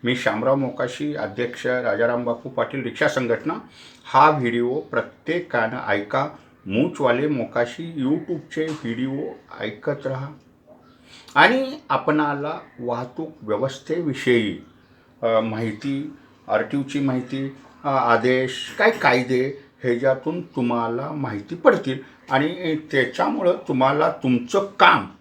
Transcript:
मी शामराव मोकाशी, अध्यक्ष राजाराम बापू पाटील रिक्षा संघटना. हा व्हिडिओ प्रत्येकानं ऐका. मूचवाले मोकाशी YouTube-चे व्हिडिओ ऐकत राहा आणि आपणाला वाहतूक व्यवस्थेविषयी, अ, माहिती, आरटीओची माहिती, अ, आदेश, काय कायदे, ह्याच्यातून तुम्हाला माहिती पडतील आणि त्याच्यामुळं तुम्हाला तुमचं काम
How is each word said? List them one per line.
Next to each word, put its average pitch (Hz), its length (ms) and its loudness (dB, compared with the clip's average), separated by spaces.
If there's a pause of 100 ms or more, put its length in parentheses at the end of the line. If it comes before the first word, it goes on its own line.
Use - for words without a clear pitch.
मी 123 120 2
शामराव 120 400 2
मोकाशी, 139 600 -4
अध्यक्ष 123 520 -4
राजाराम 120 560 2
बापू 120 260 -4
पाटील 131 340 -2
रिक्षा 117 240 0
संघटना. 127 460 0 (520)
हा 156 240 8
व्हिडिओ 123 500 0
प्रत्येकानं 127 960 -2 (100)
ऐका. 104 400 0 (380)
मूचवाले 131 640 2
मोकाशी 139 720 -2
YouTube-चे 156 680 -2
व्हिडिओ 127 460 -4 (480)
ऐकत - 480 -6
राहा 135 200 -6 (1080)
आणि 262 440 4 (100)
आपणाला 147 680 0 (200)
वाहतूक 123 500 -6 (120)
व्यवस्थेविषयी, 123 1200 0 (560)
अ, 113 180 4
माहिती, 113 720 -4 (340)
आरटीओची 135 520 -2
माहिती, 135 560 -2 (280)
अ, 147 40 -2
आदेश, 127 920 2
काय 214 120 6
कायदे, 127 720 2 (200)
ह्याच्यातून 131 580 0
तुम्हाला 120 680 -2
माहिती 131 440 -6
पडतील 170 440 0 (320)
आणि 160 440 0 (160)
त्याच्यामुळं 143 640 0 (140)
तुम्हाला 147 420 2
तुमचं 135 580 0 (120)
काम 165 280 6 (140)